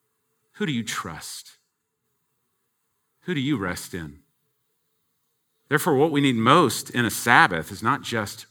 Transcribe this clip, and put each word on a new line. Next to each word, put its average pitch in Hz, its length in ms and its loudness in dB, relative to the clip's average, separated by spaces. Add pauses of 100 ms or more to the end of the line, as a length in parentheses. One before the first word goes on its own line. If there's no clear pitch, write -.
(520)
Who 208 120 -8
do 165 80 -2
you 117 100 -4
trust? - 760 -12 (1700)
Who 180 100 -6
do 143 60 -4
you 135 180 -2
rest 87 340 -8
in? 76 280 -12 (1500)
Therefore, 151 280 2
what 156 140 4
we 143 120 2
need 131 140 4
most 127 520 4
in 120 160 0
a 104 60 0
Sabbath 120 600 2
is 92 120 -14
not 131 180 -2
just - 500 -8